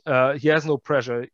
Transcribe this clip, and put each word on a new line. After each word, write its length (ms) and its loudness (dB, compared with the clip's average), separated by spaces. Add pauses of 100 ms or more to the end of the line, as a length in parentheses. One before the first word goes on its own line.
uh, 280 2
he 140 -2
has 160 2
no 140 -2
pressure, 540 -4